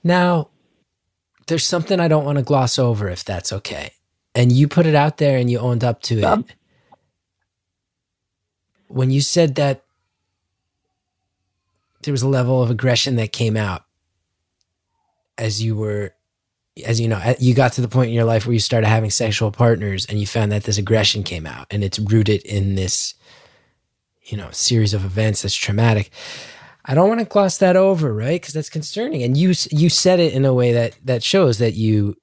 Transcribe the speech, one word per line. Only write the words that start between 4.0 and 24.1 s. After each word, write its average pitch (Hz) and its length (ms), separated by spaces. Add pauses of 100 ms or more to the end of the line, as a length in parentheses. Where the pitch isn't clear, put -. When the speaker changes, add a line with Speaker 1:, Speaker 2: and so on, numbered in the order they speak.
Speaker 1:
And 123 160
you 139 160
put 170 180
it 156 100
out 147 240
there 143 180
and 123 120
you 120 100
owned 123 260
up 117 160
to - 140
Speaker 2:
Yeah. 107 240
Speaker 1:
it. - 160 (2250)
When 131 220
you 139 100
said 151 340
that 139 280 (2250)
there 147 100
was 123 80
a 131 80
level 127 340
of 117 80
aggression 123 460
that 110 160
came 110 240
out 98 260 (1500)
as 110 240
you 113 140
were 104 380 (720)
as 113 140
you 117 80
know, 110 160
a-, 117 160
you 127 140
got 123 200
to 131 80
the 120 60
point 123 220
in 117 60
your 117 100
life 113 200
where 120 80
you 113 60
started 113 280
having 110 220
sexual 110 420
partners 104 540
and 104 140
you 101 80
found 107 240
that 104 120
this 104 140
aggression 104 460
came 82 240
out 67 240
and 104 120
it's 98 160
rooted 104 440
in 98 320
this, - 380 (1120)